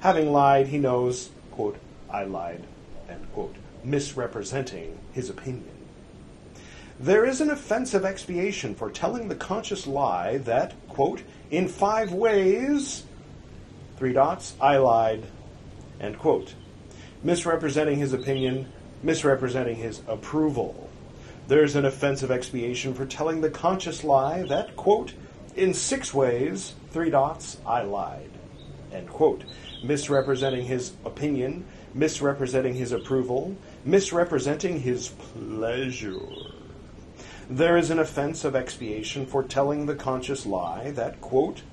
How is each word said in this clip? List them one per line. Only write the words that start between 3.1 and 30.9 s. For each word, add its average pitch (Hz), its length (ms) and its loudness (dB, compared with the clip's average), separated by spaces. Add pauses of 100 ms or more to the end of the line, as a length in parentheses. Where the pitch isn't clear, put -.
quote, 98 240 -8 (260)
misrepresenting 120 1160 -4 (140)
his 123 160 -6
opinion. 123 440 -10 (1300)
There 196 240 6
is 262 160 2
an 302 100 2
offensive 247 540 0
expiation 185 720 -4
for 107 160 -6
telling 220 380 -4
the 165 60 -6
conscious 208 520 -6
lie 117 500 0
that, 131 380 0 (140)
quote, 151 340 0 (280)
"In 175 160 2
five 208 460 2
ways, 226 920 4 (920)
three 127 160 0
dots, 147 480 2
I 139 160 6
lied," 113 480 4 (760)
end 107 200 -8
quote. - 360 2 (680)
Misrepresenting 151 760 2
his 135 140 0
opinion, 131 540 0 (360)
misrepresenting 131 720 2
his 110 300 -8
approval. 135 840 -2 (560)
There 147 160 8
is 143 140 4
an 139 80 4
offensive 135 460 0
expiation 123 640 -2
for 135 100 -6
telling 160 380 -2
the 156 80 2
conscious 180 520 -2
lie 151 420 4
that, 151 320 -2
quote, 214 360 2 (440)
"In 185 180 4
six - 400 -2
ways, 139 580 2 (180)
three 165 200 0
dots, 147 560 2
I 117 160 2
lied," 82 480 -6 (600)
end 90 200 -12
quote. - 340 2 (380)
Misrepresenting 135 840 2
his 123 280 -4 (120)